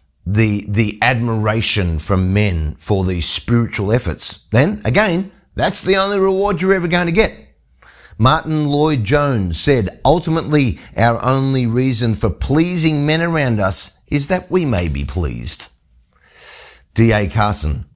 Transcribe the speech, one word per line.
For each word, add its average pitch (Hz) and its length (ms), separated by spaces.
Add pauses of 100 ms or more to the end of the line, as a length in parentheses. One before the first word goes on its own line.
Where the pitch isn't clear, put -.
(300)
the, 104 380
the 104 340
admiration 110 960
from 92 340
men 87 460
for 95 260
these 90 200
spiritual 113 680
efforts, - 580
then 165 320
again, 190 480 (240)
that's 139 260
the 190 140
only 196 240
reward 190 420
you're 190 120
ever 175 160
going 175 160
to 170 80
get. 196 200 (840)
Martin 151 500
Lloyd-Jones 139 920
said, 120 460
"Ultimately, 151 760 (180)
our 117 260
only 135 420
reason 120 480
for 104 160
pleasing 156 760
men 156 160
around 147 400
us - 460
is 143 200
that 185 240
we 175 140
may 90 240
be 69 160
pleased." 65 640 (1300)
D 113 200
A 104 160
Carson, 101 560 (100)